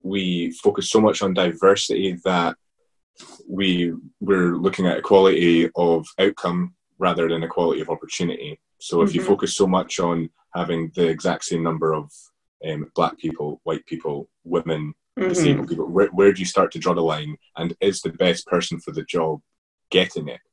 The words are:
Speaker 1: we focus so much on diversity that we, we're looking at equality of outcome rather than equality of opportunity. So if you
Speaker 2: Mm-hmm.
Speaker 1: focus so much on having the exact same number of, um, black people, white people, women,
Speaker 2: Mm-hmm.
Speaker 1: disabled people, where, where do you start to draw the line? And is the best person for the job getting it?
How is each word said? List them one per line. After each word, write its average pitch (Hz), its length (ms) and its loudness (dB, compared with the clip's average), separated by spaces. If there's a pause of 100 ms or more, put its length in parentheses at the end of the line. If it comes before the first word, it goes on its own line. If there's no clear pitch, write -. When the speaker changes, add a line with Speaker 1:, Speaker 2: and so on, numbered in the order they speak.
Speaker 1:
we 92 500 -2
focus 101 380 -2
so 107 120 4
much 107 200 2
on 95 120 0
diversity 95 880 0
that 90 320 0 (920)
we, 90 460 0 (280)
we're 92 340 2
looking 90 320 0
at 78 100 0
equality 85 760 6
of 82 320 2 (120)
outcome 90 560 -2 (220)
rather 87 300 0
than 82 160 -2
equality 82 380 -2
of 78 80 -10
opportunity. 78 720 -6 (200)
So 85 220 0
if 85 120 2
you 87 80 0
Speaker 2:
Mm-hmm. 92 80 -4
Speaker 1:
focus 98 260 0
so 98 120 2
much 92 320 -2
on 85 300 -2 (260)
having 85 400 -4
the 87 120 2
exact 82 360 -2
same 85 180 -4
number 80 320 -2
of, 73 180 -6 (560)
um, 76 280 -8
black - 220 -2
people, 76 460 -8
white 78 220 -6
people, 73 440 -10 (140)
women, 82 500 -4 (260)
Speaker 2:
Mm-hmm. 185 100 -2
Speaker 1:
disabled 160 400 2
people, - 180 -4
where, 196 220 2
where 98 220 6
do 92 80 -4
you 92 60 -4
start 90 260 2
to 82 80 -12
draw 90 140 0
the 85 80 0
line? 76 360 -2 (180)
And 85 260 -6
is 98 200 0
the 85 100 -4
best 87 340 0
person 85 340 -2
for - 120 -14
the 76 120 -6
job 80 380 -2 (480)
getting 87 380 0
it? 62 140 -14 (120)